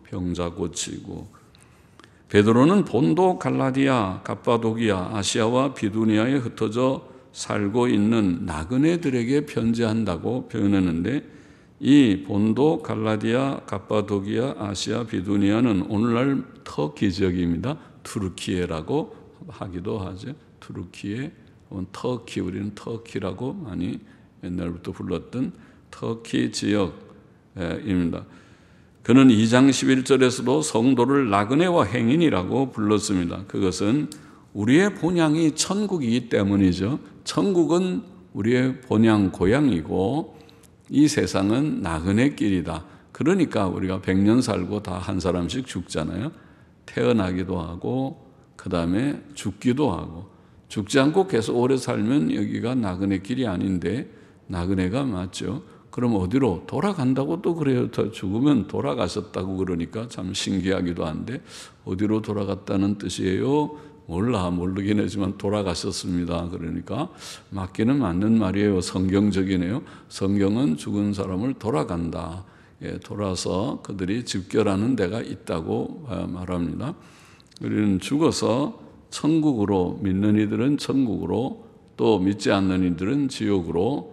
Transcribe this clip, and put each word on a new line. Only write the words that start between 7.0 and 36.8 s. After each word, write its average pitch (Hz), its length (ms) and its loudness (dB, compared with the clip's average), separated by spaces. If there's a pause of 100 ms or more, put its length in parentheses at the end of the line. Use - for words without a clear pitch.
살고 113 560 0
있는 104 580 2
나그네들에게 131 1000 0
편지한다고 113 1000 -2
표현했는데, 98 840 0 (520)
이 123 380 6
본도, 110 600 2
갈라디아, 110 840 -2
갑바도기아, 107 920 -2
아시아, 107 460 -4
비두니아는 101 880 2
오늘날 120 540 0 (180)
터키 - 480 -2
지역입니다. 90 680 0 (280)
투르키예라고 90 1120 -4 (320)
하기도 98 500 -8
하죠. 95 340 -10 (280)
투르키예, 101 720 -10 (380)
혹은 95 200 -8
터키, - 480 -6
우리는 98 380 -6
터키라고 110 800 -8
많이 98 440 -8 (460)
옛날부터 90 480 -6
불렀던 98 640 -6 (360)
터키 120 640 -4
지역입니다. 90 1700 -4 (760)
그는 131 280 8
이 110 180 6
장 127 240 6
십일 131 320 2
절에서도 131 580 4
성도를 127 680 2
나그네와 135 560 4
행인이라고 120 840 2
불렀습니다. 101 800 0
그것은 104 600 0 (460)
우리의 151 400 4
본향이 160 600 2
천국이기 165 720 -2
때문이죠. 98 720 2 (240)